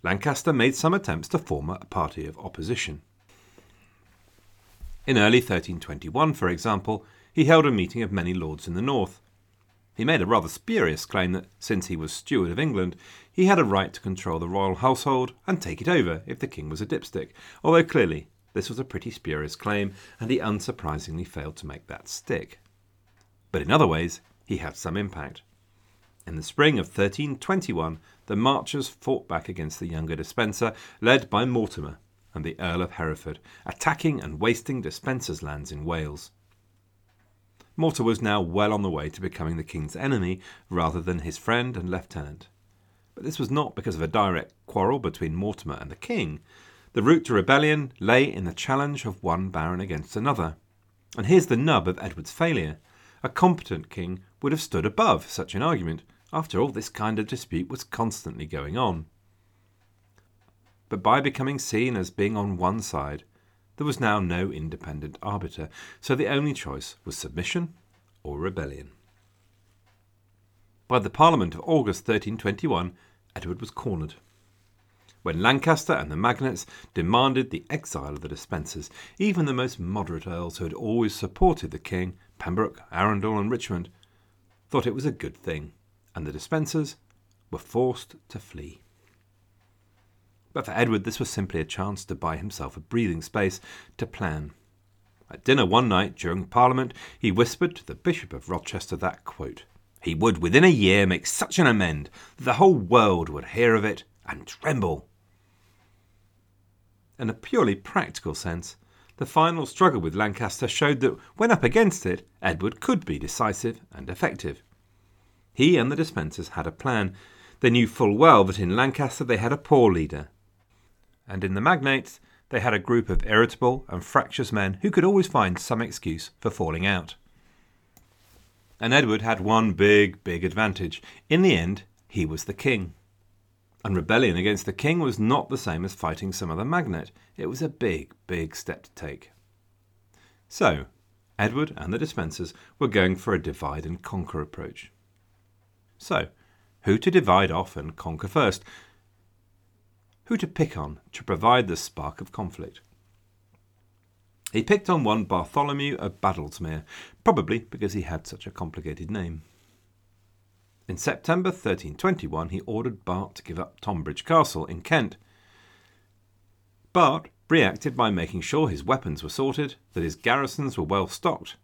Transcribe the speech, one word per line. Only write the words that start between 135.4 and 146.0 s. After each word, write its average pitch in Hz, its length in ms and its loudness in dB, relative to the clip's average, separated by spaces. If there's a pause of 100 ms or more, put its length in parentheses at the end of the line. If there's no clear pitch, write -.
the 131 80 -4
same 87 300 -4
as 95 80 -8
fighting 87 400 -6
some 87 160 -6
other 90 160 -4
magnate. 135 460 -4 (260)
It - 80 -6
was 127 160 -6
a 156 60 -4
big, 90 440 -4 (140)
big 82 280 -6
step - 280 -10
to - 80 -20
take. - 400 -14 (1200)
So, 80 340 0 (540)
Edward 123 400 -2
and 78 120 -8
the 110 80 -2
Despensers 92 540 -6 (260)
were 139 100 0
going 95 280 4
for 104 160 -2
a 85 100 0
divide 78 440 -8
and 85 160 -10
conquer 87 400 -8
approach. - 500 -14 (1040)
So, - 320 -2 (540)